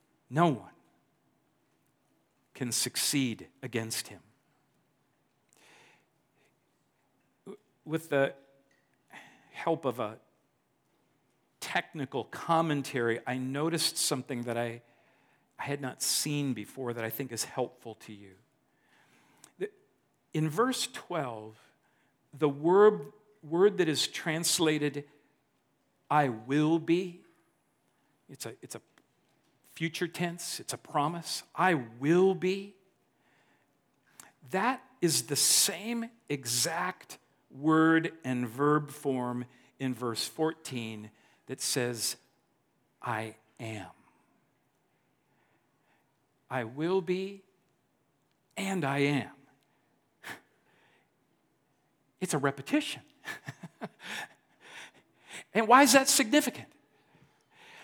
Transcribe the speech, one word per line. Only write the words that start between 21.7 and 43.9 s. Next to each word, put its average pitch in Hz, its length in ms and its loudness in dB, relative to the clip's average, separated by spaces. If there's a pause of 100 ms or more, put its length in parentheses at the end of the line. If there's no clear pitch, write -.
the 151 120 2
word, 175 640 6 (300)
word 175 360 4
that 170 100 4
is 147 200 0
translated 151 960 0 (1040)
"I 143 180 6
will 143 500 2
be." 175 420 -2 (1080)
It's - 180 -14
a, 110 160 -12
it's - 120 -16
a - 60 -12 (920)
future 165 340 -4
tense. 170 520 -6
It's - 120 -10
a - 60 -8
promise. 160 640 -4 (120)
"I 180 200 4
will 147 600 2
be." 196 400 -4 (1800)
That 226 320 0 (180)
is 139 220 2
the 143 140 -2
same 226 720 0 (200)
exact 147 880 -4 (320)
word 160 640 4 (120)
and 123 240 -2
verb 147 420 2
form 123 540 -4 (340)
in 131 160 -2
verse 113 320 -4
fourteen 117 840 -6 (360)
that - 140 -10
says, 120 560 -2 (840)
"I 110 340 -6 (240)
am." 110 260 -10 (2500)